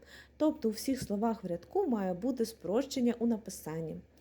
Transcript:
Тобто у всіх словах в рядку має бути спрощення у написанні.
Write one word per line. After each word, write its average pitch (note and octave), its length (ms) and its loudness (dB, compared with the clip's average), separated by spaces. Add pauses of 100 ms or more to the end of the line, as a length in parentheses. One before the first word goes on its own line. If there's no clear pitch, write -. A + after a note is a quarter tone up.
(380)
Тобто D4+ 320 2
у - 20 2
всіх B3 300 -2
словах G#3 420 0
в F#3 40 -4
рядку E4+ 400 0
має G3 260 2
бути A3+ 320 0
спрощення A#3+ 760 0
у A#3 80 2
написанні. E3+ 720 -4 (200)